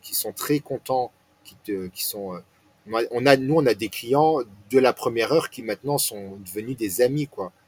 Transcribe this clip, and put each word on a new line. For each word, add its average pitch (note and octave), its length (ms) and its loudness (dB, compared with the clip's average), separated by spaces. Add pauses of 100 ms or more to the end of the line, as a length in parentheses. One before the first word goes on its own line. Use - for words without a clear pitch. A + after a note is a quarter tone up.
qui - 120 -10
sont G#2 180 -4
très - 260 -2
contents, C3 540 -4 (320)
qui - 100 -20 (100)
te, F#2+ 240 -6
qui - 160 -8
sont, G2 300 -8
euh, F2 60 -12 (460)
moi, A2+ 240 -2
on A#2+ 160 0
a, C#3 100 10
nous, C3+ 180 -2
on D#3 120 4
a A2+ 80 4
des G#2 140 -4
clients C#3+ 500 2 (320)
de C3 80 6
la B2+ 140 6
première A2+ 400 -2
heure D#3+ 180 2
qui A#2+ 120 -14
maintenant B2 360 -4
sont G2 400 -6
devenus G#2 380 -8
des G#2+ 240 -2
amis, C#3 280 2
quoi. F#2 240 -10 (160)